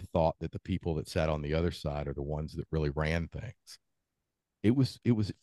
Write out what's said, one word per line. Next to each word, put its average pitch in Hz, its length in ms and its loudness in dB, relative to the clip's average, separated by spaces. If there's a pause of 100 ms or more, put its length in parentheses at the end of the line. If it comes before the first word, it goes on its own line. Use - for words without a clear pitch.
(140)
thought 80 260 4
that 80 140 -6
the 104 60 -8
people 87 360 -2
that 73 140 -4
sat 80 200 2
on 76 120 0
the 73 120 -2
other 85 180 2
side 73 360 -4
are 69 60 -4
the 71 80 -6
ones 76 340 -4
that 76 160 -8
really 78 180 0
ran 78 380 0
things. - 520 -12 (840)
It 113 120 6
was, 131 280 2
it 123 80 4
was 107 320 2